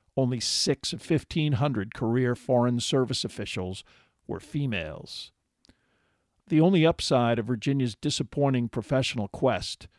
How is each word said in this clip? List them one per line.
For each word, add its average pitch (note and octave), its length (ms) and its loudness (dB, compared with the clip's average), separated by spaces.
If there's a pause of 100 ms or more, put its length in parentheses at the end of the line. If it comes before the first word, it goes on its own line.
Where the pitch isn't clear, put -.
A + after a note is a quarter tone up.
(160)
only B2+ 240 0
six - 520 -2
of E3+ 100 -10
fifteen D3+ 520 0
hundred A#2 400 -2
career B2 400 2
Foreign A#2+ 460 2
Service B2+ 440 0
officials F#2+ 600 -6 (420)
were - 140 -8
females. G2+ 920 -6 (1160)
The D#3 120 4
only E3+ 260 6
upside A#2+ 520 2
of G#2+ 80 -4
Virginia's B2+ 480 0
disappointing C#3 760 0
professional B2 580 -2
quest - 600 -2 (100)